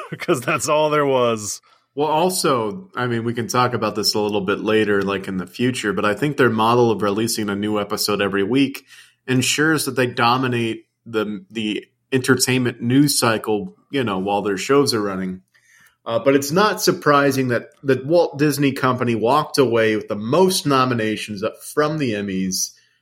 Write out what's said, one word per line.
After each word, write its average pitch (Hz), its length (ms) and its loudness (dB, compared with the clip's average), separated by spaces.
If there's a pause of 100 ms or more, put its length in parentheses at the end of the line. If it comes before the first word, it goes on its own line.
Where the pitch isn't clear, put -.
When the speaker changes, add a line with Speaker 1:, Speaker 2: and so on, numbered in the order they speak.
Speaker 1:
<laughs> - 140 -12
'cause 151 220 -2
that's 151 280 -4
all 151 220 2
there 147 140 2
was. 120 560 0 (340)
Speaker 2:
Well, 147 140 -2
also, 147 880 0
I 123 120 -2
mean, 117 180 -2
we 117 80 -2
can 117 160 -4
talk 123 240 0
about 107 220 -2
this 104 200 -2
a 110 60 0
little 104 220 0
bit 95 180 0
later, 104 400 2
like, 98 280 -2
in 95 100 -4
the 90 80 -6
future, 120 480 -2
but 98 100 -4
I 104 100 2
think 143 220 -2
their 123 140 4
model 113 400 4
of 101 100 0
releasing 107 480 -2
a 101 80 -2
new 104 240 -2
episode 101 400 -2
every 98 220 0
week 131 420 0 (420)
ensures 151 600 0
that 131 100 -4
they 131 100 2
dominate 120 840 0 (180)
the, 107 440 -4
the 107 360 -4 (260)
entertainment 127 680 2
news 135 360 2
cycle, 107 580 0 (140)
you 139 140 -2
know, 98 140 -2
while 101 240 0
their 98 160 -2
shows 139 340 2
are 110 100 0
running. 92 380 -6 (640)
Uh, 117 140 -2
but 139 160 2
it's 139 180 0
not 196 300 2
surprising 139 680 2
that 113 220 -4 (120)
the 131 220 0
Walt 160 340 2
Disney 143 340 2
Company 120 420 0
walked 131 420 0
away 113 400 4
with 101 120 -6
the 107 80 -4
most 156 500 0
nominations 113 760 0
up - 200 -6
from 151 340 -2
the 135 160 -2
Emmys, 95 600 -4 (300)